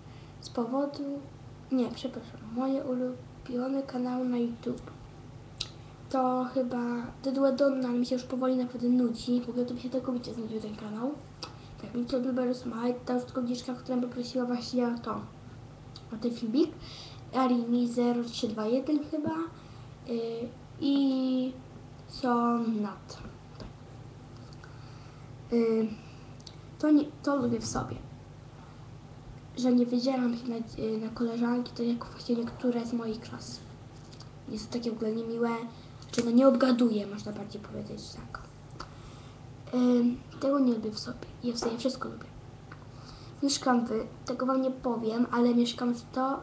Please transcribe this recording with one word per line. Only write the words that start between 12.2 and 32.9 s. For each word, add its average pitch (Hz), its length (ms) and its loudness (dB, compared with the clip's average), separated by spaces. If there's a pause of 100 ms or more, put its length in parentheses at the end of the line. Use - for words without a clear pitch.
Blueberry 247 340 2
Smile, 240 400 0 (120)
ta 247 100 2
użytkowniczka, 247 580 -2
która 247 220 -2
mnie 247 100 2
poprosiła 247 380 -2
właśnie 240 440 2
o 233 100 0
to, 220 160 -4 (1000)
o - 60 -8
ten 240 140 0
filmik. 262 360 2 (640)
Arini 240 540 4
zero 240 360 4
trzy 233 240 -2
dwa 214 180 0
jeden 269 320 4 (120)
chyba. 320 240 0 (720)
Y, 233 400 -2 (320)
i 262 720 4 (560)
Sonat. 233 1080 2 (400)
Tak. - 100 -10 (1800)
Y, 226 360 6 (920)
to 302 120 6
nie, 294 140 10 (180)
to 285 140 4
lubię 240 240 2
w - 60 -4
sobie, - 300 -2 (1600)
że 247 160 4
nie 240 140 8
wydzieram 247 500 2
się 247 120 -6
na, 233 80 -2
y, 220 420 -2
na 220 100 -4
koleżanki, 233 640 0
tak 240 140 -2
jak 240 200 0
właśnie - 300 -2
niektóre 233 500 0
z - 60 -4